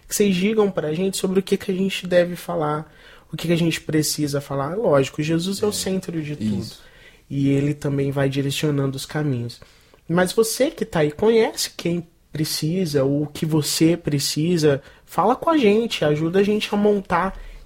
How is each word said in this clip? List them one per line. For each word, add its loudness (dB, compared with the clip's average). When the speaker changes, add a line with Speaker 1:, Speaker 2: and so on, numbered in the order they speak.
Speaker 1:
que -6
vocês 4
digam 2
pra -4
gente -2
sobre 0
o 4
que -4
que -6
a -2
gente -2
deve 2
falar, -4
o -10
que -6
que 2
a 4
gente 2
precisa -2
falar. -4
Lógico, 2
Jesus -2
é 2
o 2
Speaker 2:
É, 0
Speaker 1:
centro -4
de -8
Speaker 2:
isso. -4
Speaker 1:
tudo. -20
E 0
ele 2
também -2
vai 0
direcionando -2
os -10
caminhos. -4
Mas 0
você 0
que -6
tá -2
aí, 2
conhece 2
quem -4
precisa, -2
ou 2
o -4
que -8
você 2
precisa, 0
fala 0
com -2
a 4
gente, 2
ajuda 2
a 6
gente -2
a 2
montar. 0